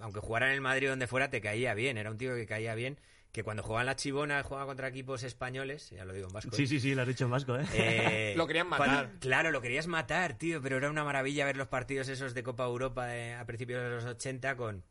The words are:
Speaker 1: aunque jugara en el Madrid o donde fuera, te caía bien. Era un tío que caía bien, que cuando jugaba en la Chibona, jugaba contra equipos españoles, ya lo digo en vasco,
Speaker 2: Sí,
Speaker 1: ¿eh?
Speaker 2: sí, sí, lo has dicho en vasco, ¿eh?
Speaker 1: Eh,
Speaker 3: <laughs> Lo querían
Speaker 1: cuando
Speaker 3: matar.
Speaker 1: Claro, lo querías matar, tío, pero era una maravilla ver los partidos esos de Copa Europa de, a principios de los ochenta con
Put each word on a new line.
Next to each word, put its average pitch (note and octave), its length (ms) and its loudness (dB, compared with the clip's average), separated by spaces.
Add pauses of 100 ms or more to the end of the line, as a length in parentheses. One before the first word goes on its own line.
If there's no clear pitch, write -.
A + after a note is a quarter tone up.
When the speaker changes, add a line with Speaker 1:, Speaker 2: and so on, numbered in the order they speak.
Speaker 1:
aunque G#2+ 180 -8
jugara A2+ 300 2
en C3+ 60 4
el C#3 60 0
Madrid C3 280 2
o - 20 2
donde C3 160 0
fuera, C3 240 2
te B2+ 100 0
caía A2 340 0
bien. A#2+ 220 0
Era G#2 140 -4
un A2 80 -6
tío B2+ 160 -2
que A#2 100 -2
caía A2 300 -4
bien, B2+ 240 -4 (320)
que G#2+ 140 -6
cuando G#2+ 180 -2
jugaba A2 200 0
en B2 40 2
la C3+ 100 2
Chibona, C#3+ 460 0
jugaba C#3 240 -6
contra C3+ 220 -6
equipos C3 340 -6
españoles, C3+ 680 -6
ya F#2 140 -12
lo F#2 80 -8
digo F#2+ 140 -6
en F2+ 80 -10
vasco, G#2+ 220 -6
Speaker 2:
Sí, C#3 80 6
Speaker 1:
¿eh? - 20 4
Speaker 2:
sí, C3+ 140 2
sí, C#3 160 4
lo B2+ 60 2
has A#2+ 60 2
dicho C3 160 0
en B2 60 2
vasco, C3 260 2
¿eh? C#3+ 80 0 (100)
Speaker 1:
Eh, A2 600 4
Speaker 3:
<laughs> - 20 2
Lo - 120 2
querían E3 200 2
Speaker 1:
cuando C#3+ 180 4 (100)
Speaker 3:
matar. C3+ 140 0 (100)
Speaker 1:
Claro, C#3+ 320 4
lo C3+ 100 0
querías C#3 240 0
matar, E3 500 0
tío, D#3+ 240 -2
pero C3+ 180 0
era C#3+ 120 2
una D3+ 140 0
maravilla C#3 420 2
ver C#3 100 2
los C3+ 120 -2
partidos C3 400 -2
esos C3 260 -4
de B2 80 -2
Copa B2 220 -2
Europa B2 420 0
de, A#2+ 280 -4
a A#2+ 120 -10
principios A#2+ 380 -4
de B2 60 -2
los A#2+ 140 -4
ochenta B2+ 520 -4
con A2 340 -4